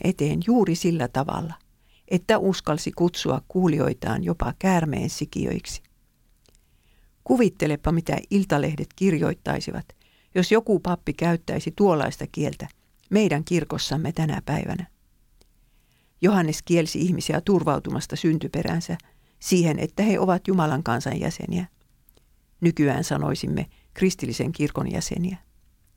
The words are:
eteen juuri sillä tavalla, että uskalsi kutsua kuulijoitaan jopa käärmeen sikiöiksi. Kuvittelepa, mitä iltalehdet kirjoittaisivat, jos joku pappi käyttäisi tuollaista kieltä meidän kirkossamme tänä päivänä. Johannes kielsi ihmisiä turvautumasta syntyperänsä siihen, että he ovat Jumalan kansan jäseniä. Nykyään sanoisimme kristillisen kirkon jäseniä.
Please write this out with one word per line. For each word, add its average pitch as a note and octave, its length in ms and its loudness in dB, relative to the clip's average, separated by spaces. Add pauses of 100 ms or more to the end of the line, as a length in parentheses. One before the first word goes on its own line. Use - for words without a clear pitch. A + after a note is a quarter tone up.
eteen D3+ 440 0
juuri A3 280 4
sillä E3+ 320 0
tavalla, E3 460 -2 (540)
että G3 300 2
uskalsi F3+ 540 -2
kutsua - 560 -2
kuulijoitaan D#3 760 0
jopa E3+ 360 -2
käärmeen E3 500 2
sikiöiksi. - 720 -4 (1400)
Kuvittelepa, E3 680 2
mitä E3 260 0 (120)
iltalehdet D#3 680 0
kirjoittaisivat, - 880 -2 (500)
jos F3+ 160 2
joku A3 280 4
pappi F3 340 -4
käyttäisi E3+ 600 -2
tuollaista D#3+ 560 2
kieltä D3+ 360 -6 (420)
meidän F3+ 340 2
kirkossamme D#3 680 -2
tänä D#3 340 -2
päivänä. - 420 -4 (1300)
Johannes F3 400 4
kielsi E3 400 0
ihmisiä D#3+ 400 0
turvautumasta D3 720 0
syntyperänsä E3 840 -2 (420)
siihen, E3+ 400 2
että F3+ 240 -4
he G#3 160 2
ovat F#3 280 0
Jumalan D#3+ 360 0
kansan A#2+ 360 -4
jäseniä. F3 460 -4 (960)
Nykyään D#3+ 420 2
sanoisimme D3 640 -2 (280)
kristillisen B2+ 580 -2
kirkon C#3 400 -2
jäseniä. F3+ 460 -4 (600)